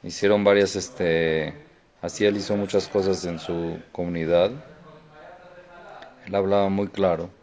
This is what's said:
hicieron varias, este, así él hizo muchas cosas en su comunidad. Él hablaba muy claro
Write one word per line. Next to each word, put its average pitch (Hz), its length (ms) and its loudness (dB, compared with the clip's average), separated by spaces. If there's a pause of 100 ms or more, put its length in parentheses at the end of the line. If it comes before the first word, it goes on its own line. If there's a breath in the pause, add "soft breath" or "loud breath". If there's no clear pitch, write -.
hicieron 101 400 2
varias, 101 320 6
este, 82 760 0 (480)
así 87 240 -4
él 104 100 4
hizo 101 220 -2
muchas 98 320 0
cosas 95 340 0
en 85 160 -6
su 85 400 -6 (140)
comunidad. 87 580 0 (1800)
Él 95 80 -6
hablaba 98 320 2
muy 98 220 -2
claro 90 400 -2 (140)